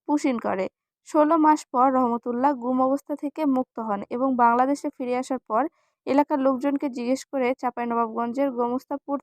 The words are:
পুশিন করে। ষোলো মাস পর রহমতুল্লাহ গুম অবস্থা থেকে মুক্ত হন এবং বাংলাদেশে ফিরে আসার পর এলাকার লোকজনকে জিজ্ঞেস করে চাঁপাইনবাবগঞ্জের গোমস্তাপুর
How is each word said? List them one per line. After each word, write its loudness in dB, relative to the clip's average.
পুশিন 0
করে। -4
ষোলো 4
মাস 4
পর 2
রহমতুল্লাহ 0
গুম -2
অবস্থা 0
থেকে -6
মুক্ত 0
হন -4
এবং -2
বাংলাদেশে 2
ফিরে -6
আসার -4
পর 0
এলাকার 2
লোকজনকে 0
জিজ্ঞেস -2
করে -2
চাঁপাইনবাবগঞ্জের -2
গোমস্তাপুর -4